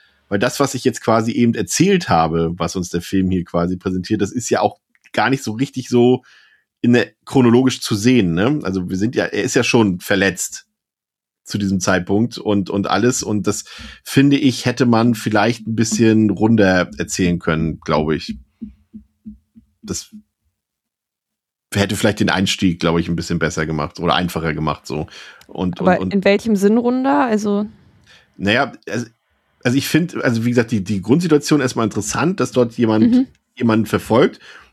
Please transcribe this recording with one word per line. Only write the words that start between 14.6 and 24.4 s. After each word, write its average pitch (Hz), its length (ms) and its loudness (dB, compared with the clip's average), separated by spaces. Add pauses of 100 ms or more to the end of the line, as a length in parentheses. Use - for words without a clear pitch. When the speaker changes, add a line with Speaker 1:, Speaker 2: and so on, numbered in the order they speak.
Speaker 1:
hätte 123 220 0
man 117 280 4
vielleicht 110 520 0
ein 113 80 -4
bisschen 110 560 4
runder 98 640 4
erzählen 87 420 -2
können, 80 420 -2
glaube 78 360 0
ich. - 220 -10 (1400)
Das 202 320 -10 (1600)
hätte 101 220 0
vielleicht 104 240 0
den - 100 2
Einstieg, 92 500 0
glaube 85 200 2
ich, 87 80 -4
ein 87 80 -4
bisschen 85 220 -6
besser 80 280 -2
gemacht 78 340 -6
oder 82 140 0
einfacher 82 400 -2